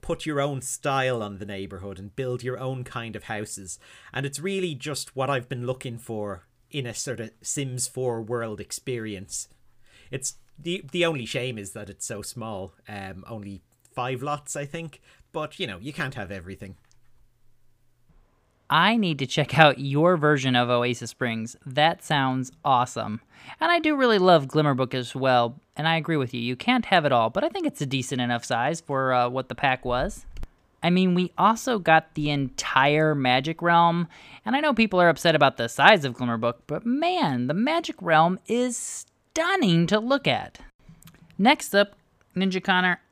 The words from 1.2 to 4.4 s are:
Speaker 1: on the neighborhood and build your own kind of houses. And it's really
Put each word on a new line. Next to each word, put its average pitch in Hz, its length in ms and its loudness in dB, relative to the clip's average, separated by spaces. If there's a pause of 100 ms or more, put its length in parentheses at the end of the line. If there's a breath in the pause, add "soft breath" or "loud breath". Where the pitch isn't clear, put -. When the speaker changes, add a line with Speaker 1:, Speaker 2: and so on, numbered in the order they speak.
Speaker 1:
on 101 180 -8
the 101 80 -10
neighborhood 98 520 -10
and 101 160 -14
build 123 300 -6
your 127 160 -6
own 131 240 -6
kind 113 320 -10
of 107 80 -12
houses. 104 560 -10 (320 loud breath)
And 131 120 -6
it's 139 140 -8
really 180 380 -4